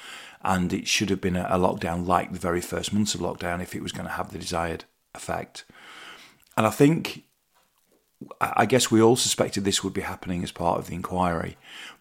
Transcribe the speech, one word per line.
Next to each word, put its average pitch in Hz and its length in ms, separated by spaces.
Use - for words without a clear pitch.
and 90 300
it - 140
should 101 220
have 95 120
been 90 140
a, 90 140
a 92 80
lockdown 90 480
like 90 260
the 90 60
very 87 240
first 85 320
months 104 220
of 90 60
lockdown 87 380
if 90 140
it - 80
was 92 100
gonna 90 180
have - 220
the 98 60
desired 85 480
effect. - 480
And 110 100
I - 20
think, 143 540
I, - 160
I 113 80
guess 123 260
we 110 100
all 113 140
suspected - 480
this 98 220
would 92 80
be 98 80
happening 92 420
as - 80
part 85 280
of 80 80
the - 80
inquiry, 90 600